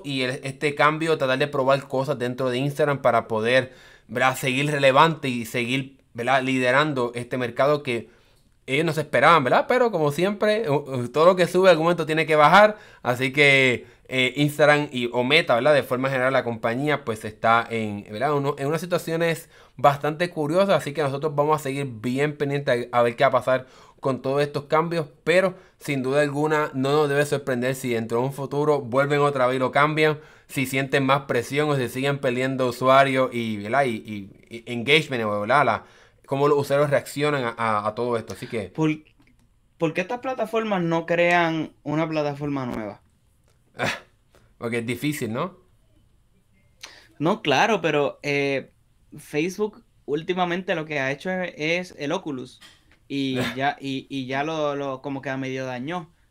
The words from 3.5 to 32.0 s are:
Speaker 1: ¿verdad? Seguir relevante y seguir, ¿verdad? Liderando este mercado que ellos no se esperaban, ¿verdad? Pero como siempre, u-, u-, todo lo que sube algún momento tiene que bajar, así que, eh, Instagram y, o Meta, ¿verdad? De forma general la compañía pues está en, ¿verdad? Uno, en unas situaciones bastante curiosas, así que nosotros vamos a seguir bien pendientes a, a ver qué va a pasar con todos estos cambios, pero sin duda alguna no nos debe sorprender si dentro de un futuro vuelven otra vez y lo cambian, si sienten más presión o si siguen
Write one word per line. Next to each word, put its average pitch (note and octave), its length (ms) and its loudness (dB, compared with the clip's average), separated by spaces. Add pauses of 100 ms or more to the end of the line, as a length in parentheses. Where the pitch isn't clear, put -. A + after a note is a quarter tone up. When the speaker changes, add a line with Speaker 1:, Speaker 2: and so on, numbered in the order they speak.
Speaker 1:
¿verdad? B2+ 300 0
Seguir C#3 340 -2
relevante C#3 560 4
y A#2+ 180 -4
seguir, C3 520 -4 (160)
¿verdad? B2+ 300 0
Liderando C3 720 0
este A#2+ 240 -6
mercado C3+ 420 0
que A#2 280 -6 (580)
ellos C#3+ 180 -2
no D#3+ 80 -2
se D3+ 80 -4
esperaban, C#3+ 420 4
¿verdad? F3 240 2
Pero B3 240 2
como D3+ 200 0
siempre, G#3 580 -2
u-, C#3 60 2
u-, C3 340 -4
todo D3+ 160 4
lo F#3 100 6
que F3 120 2
sube F#3 240 4
algún D#3+ 140 4
momento E3 200 0
tiene D#3 220 0
que D#3 100 2
bajar, G3 400 8 (240)
así B2+ 320 -2
que, C3+ 540 4 (200)
eh, B2+ 300 0
Instagram D3 540 4
y, A#2+ 200 -2
o B2 140 0
Meta, D3 300 4
¿verdad? C3+ 180 4
De C3 100 4
forma C3 260 -2
general C3 220 0
la B2+ 140 2
compañía B2 580 -2
pues A2 220 -6
está A2+ 440 2
en, G#2+ 420 -6
¿verdad? C3 220 -2
Uno, C#3+ 240 -2
en C#3 100 -4
unas D#3+ 120 -2
situaciones E3 720 -4 (260)
bastante D3 540 0
curiosas, E3 480 0
así C#3+ 160 -4
que D#3 80 -4
nosotros C#3+ 340 -4
vamos D3 240 2
a - 40 -14
seguir C#3 240 -4
bien B2+ 500 -4
pendientes C#3 560 -2
a, A#2+ 60 2
a - 20 6
ver A#2+ 160 2
qué C#3 80 2
va C3 40 6
a - 20 -6
pasar B2+ 360 0 (320)
con C3 220 -4
todos C3+ 200 0
estos C#3+ 240 -4
cambios, E3 420 0 (180)
pero F3+ 300 2 (240)
sin C#3 240 -4
duda C#3 180 2
alguna D3+ 520 0
no C3+ 200 0
nos D3+ 160 2
debe C#3+ 160 2
sorprender C3 500 -2
si B2 180 -4
dentro A2+ 260 -2
de B2+ 60 0
un C#3 80 -4
futuro C#3+ 480 0
vuelven C#3 380 0
otra C#3 280 2
vez C3 100 0
y - 20 -2
lo B2+ 120 0
cambian, D3+ 480 2 (280)
si C3 200 -2
sienten C3+ 380 0
más C#3 180 2
presión C3+ 460 -2
o C#3+ 60 2
si B2 140 -2
siguen C3+ 300 -2